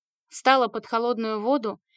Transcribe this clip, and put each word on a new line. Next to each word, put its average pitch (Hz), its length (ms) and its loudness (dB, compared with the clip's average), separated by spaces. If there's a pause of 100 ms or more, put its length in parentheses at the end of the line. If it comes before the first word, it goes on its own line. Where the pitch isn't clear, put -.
(280)
Встала 254 400 2
под 226 180 -8
холодную 226 540 -2
воду 220 400 -2 (160)